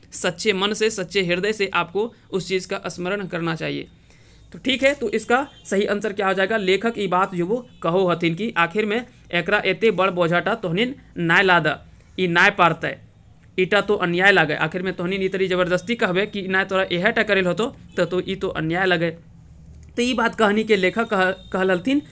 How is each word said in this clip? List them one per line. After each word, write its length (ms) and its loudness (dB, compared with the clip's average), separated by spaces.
सच्चे 400 -2
मन 200 0
से, 180 0
सच्चे 320 -2
हृदय 300 0
से 220 -2
आपको 400 -2
उस 180 -4
चीज़ 200 -2
का 180 -6
स्मरण 400 -6
करना 280 -4
चाहिए। 340 -8
तो 60 -16
ठीक 240 -2
है, 120 4
तो 160 -4
इसका 380 0
सही 220 0
आंसर 260 -4
क्या 160 -2
हो 60 2
जाएगा? 220 0
लेखक 420 0
ई 80 -2
बात 280 0
जो 120 -2
वो 220 -4
कहो 260 2
हथिन 260 0
कि 220 -4
आखिर 300 0
में 200 -2
"एकरा 320 0
एते 240 2
बड़ 200 2
बोझाटा 440 0
तोहनिन 400 -2
नाय 240 4
लादा, 440 2
ई 60 0
नाय 240 4
पारतै, 460 2
ईटा 220 2
तो 140 0
अन्याय 380 4
लागे।" 220 4
आखिर 280 -2
में 120 -4
तोहनिन 280 -4
इतनी 240 0
जबरदस्ती 480 0
कहबे 320 0
कि 220 -8
"नाय 160 2
तोरा 180 0
एहे 200 0
टा 100 0
करेल 240 2
होतो, 300 -2
तो, 80 2
तो 240 -2
ई 60 -4
तो 140 -4
अन्याय 380 -2
लगे।" 240 0
तो 60 2
ई 120 0
बात 200 0
कहानी 300 4
के 120 2
लेखक 380 0
कह-, 380 0
कहल 180 2
हलथिन 420 0